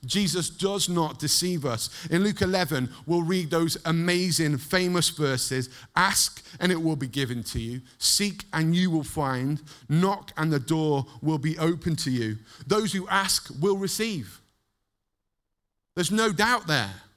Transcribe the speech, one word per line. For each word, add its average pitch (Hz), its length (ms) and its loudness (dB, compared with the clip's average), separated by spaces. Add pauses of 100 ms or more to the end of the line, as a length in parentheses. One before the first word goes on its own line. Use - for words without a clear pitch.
Jesus 175 460 0
does 190 400 -2
not 160 280 0
deceive 165 460 0
us. 117 240 -2 (220)
In 170 120 4
Luke 208 200 2
eleven, 160 520 0 (120)
we'll 175 160 2
read 175 260 0
those 165 380 0
amazing, 165 720 2
famous 180 500 0
verses. 131 640 -2 (260)
"Ask - 460 2 (180)
and 180 100 2
it 165 120 0
will 160 140 0
be 131 120 -4
given 120 360 -4
to - 140 -6
you. 117 220 -6 (180)
Seek - 540 0
and 160 240 2
you 185 140 4
will 160 120 0
find. 135 600 -2 (260)
Knock 185 480 2
and 156 160 0
the 143 80 2
door 151 460 0 (160)
will 156 160 2
be 156 200 -2
open 165 380 0
to - 140 -4
you." 110 280 -2 (280)
Those 208 260 2
who 190 160 -4
ask 196 400 0 (100)
will 196 200 2
receive. 190 640 -4 (1500)
There's 175 160 0
no 220 220 2
doubt 214 340 2
there. 107 360 0 (140)